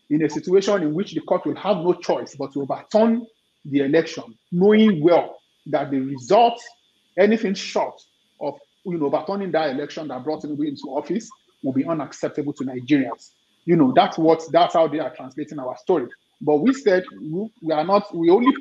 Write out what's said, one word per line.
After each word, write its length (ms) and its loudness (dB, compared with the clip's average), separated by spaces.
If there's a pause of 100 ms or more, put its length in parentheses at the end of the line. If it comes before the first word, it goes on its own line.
in 140 0
a 60 0
situation 540 0
in 100 -2
which 200 -6
the 80 -6
court 240 -2
will 100 -4
have 220 -2
no 160 0
choice 440 -6
but 160 -10
to 80 -6
overturn 640 0 (400)
the 140 -2
election, 440 0 (280)
knowing 520 4
well 340 2 (280)
that 260 -4
the 80 -2
result, 600 2 (580)
anything 340 2
short 480 -6 (380)
of, 180 -8 (280)
you 120 -6
know, 100 -2
overturning 440 -4
that 200 -2
election 360 -8
that 160 -10
brought 180 -6
Tinubu 260 -6
into 200 -10
office, 420 -6 (340)
will 100 -4
be 120 -2
unacceptable 680 -6
to 100 -10
Nigerians. 680 -2 (340)
You 100 4
know, 180 4
that's 240 4
what, 340 4
that's 240 4
how 120 4
they 120 -4
are 140 -6
translating 460 -12
our 180 -8
story. 300 0 (340)
But 160 2
we 160 2
said 320 2 (140)
we, 300 -8 (140)
we 100 -2
are 100 0
not, 320 2
we 140 2
only 320 4